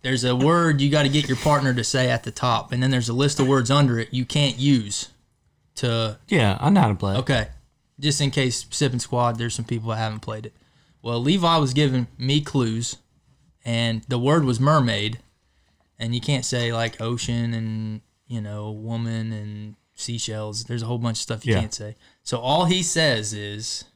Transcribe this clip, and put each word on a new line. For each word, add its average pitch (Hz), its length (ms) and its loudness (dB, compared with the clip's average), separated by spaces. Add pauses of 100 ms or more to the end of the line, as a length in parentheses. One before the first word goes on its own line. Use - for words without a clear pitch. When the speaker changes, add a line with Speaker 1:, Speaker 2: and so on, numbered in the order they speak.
Speaker 1:
there's 127 220 0
a 123 100 2
word 156 460 4
you 139 100 4
gotta 147 180 4
get 147 200 0
your 131 80 0
partner 139 380 2
to 120 100 0
say 127 260 0
at 120 140 -2
the 113 60 -6
top, 120 420 -2
and 123 100 0
then 131 80 2
there's 123 180 0
a 117 40 -2
list 143 260 2
of 135 80 4
words 131 240 2
under 139 280 4
it 113 140 -4
you 127 120 -2
can't 135 340 0
use 127 520 2 (640)
to 113 420 -2 (100)
Speaker 2:
Yeah, 110 320 4
I 151 100 2
know 196 100 6
how 117 80 6
to 104 60 2
play. 98 220 -2
Speaker 1:
Okay. 127 320 0 (520)
Just 147 200 0
in 139 100 2
case 127 340 -2
Sippin' 123 360 -2
Squad, 120 380 0
there's 117 160 -4
some 117 100 -6
people 113 260 -4
that 110 60 -2
haven't 110 240 -4
played 110 260 -12
it. - 80 -16 (480)
Well, 120 180 -2
Levi 165 380 4
was 135 140 2
giving 127 360 2 (100)
me 139 220 2
clues, 117 560 -2 (680)
and 117 440 0
the 123 100 -2
word 143 260 4
was 123 140 0
mermaid, 120 600 2 (800)
and 117 160 -4
you 120 60 -2
can't 131 240 -2
say, 120 280 -2
like, 113 280 -4
ocean 117 540 -2
and, 110 460 -6 (260)
you 117 140 -8
know, 104 300 -8
woman 113 600 -6
and 104 440 -10 (180)
seashells. 110 680 -8
There's 120 180 -6
a 113 40 -6
whole 120 120 -4
bunch 117 200 -4
of - 40 -6
stuff 113 240 -8
you 113 80 4
Speaker 2:
Yeah. 92 60 4
Speaker 1:
can't 107 140 -4
say. 107 220 -12 (260)
So 120 160 -4
all 143 280 2
he 180 160 4
says 123 500 2
is 104 520 -8 (120)